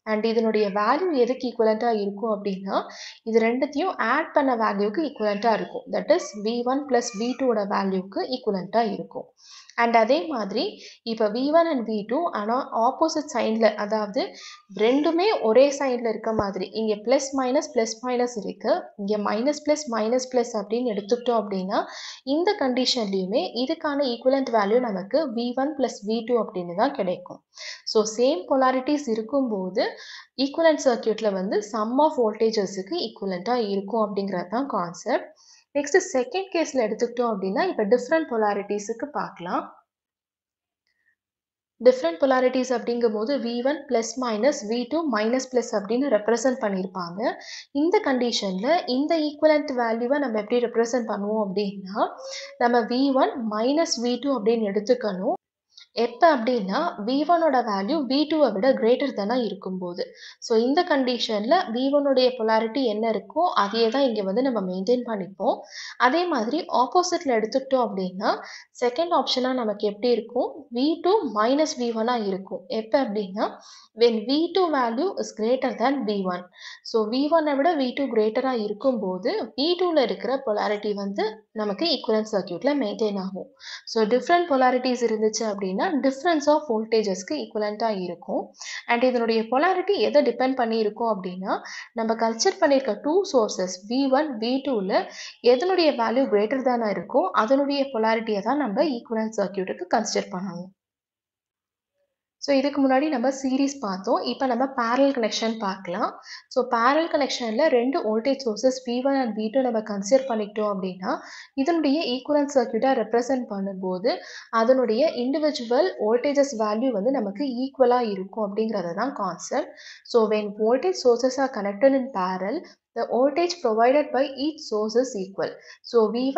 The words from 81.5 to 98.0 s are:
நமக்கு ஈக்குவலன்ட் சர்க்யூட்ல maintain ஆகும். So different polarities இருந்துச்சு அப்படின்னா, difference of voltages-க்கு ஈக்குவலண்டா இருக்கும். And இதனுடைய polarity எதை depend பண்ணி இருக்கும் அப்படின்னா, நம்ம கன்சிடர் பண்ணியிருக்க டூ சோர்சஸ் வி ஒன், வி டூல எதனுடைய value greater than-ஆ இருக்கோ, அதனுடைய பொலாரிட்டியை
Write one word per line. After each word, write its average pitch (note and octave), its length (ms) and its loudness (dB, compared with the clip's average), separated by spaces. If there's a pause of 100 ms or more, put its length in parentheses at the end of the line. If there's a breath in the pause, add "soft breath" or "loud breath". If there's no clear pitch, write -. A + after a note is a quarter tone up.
நமக்கு G#3 240 -2 (120)
ஈக்குவலன்ட் G#3+ 360 -2
சர்க்யூட்ல F#3+ 400 -2 (120)
maintain G3+ 400 -2
ஆகும். F#3+ 260 -10 (420 loud breath)
So A3+ 60 0 (160)
different E4+ 380 2
polarities B3+ 560 2
இருந்துச்சு A3 440 0
அப்படின்னா, G3 260 -4 (280)
difference D4 480 0
of D4+ 60 2 (120)
voltages-க்கு A3 720 0
ஈக்குவலண்டா G#3+ 480 -2 (140)
இருக்கும். F3+ 360 -6 (500 loud breath)
And A#3+ 80 4 (100)
இதனுடைய A3+ 300 2 (120)
polarity F4+ 440 2 (120)
எதை C#4+ 220 6
depend C4 320 0
பண்ணி A3+ 240 0
இருக்கும் A3+ 280 -2
அப்படின்னா, F#3 400 -6 (460 loud breath)
நம்ம A3+ 260 0
கன்சிடர் A3+ 380 0
பண்ணியிருக்க C4+ 420 4
டூ D#4 100 2 (200)
சோர்சஸ் G#3 420 0 (140)
வி C4 100 2 (160)
ஒன், D#4 120 0 (140)
வி B3 100 0 (140)
டூல A#3 380 0 (480 loud breath)
எதனுடைய F4 360 4 (120)
value A#3 320 2
greater A3 340 2
than-ஆ A#3 300 0
இருக்கோ, B3 260 0 (200)
அதனுடைய C#4 380 2 (120)
பொலாரிட்டியை A3 560 0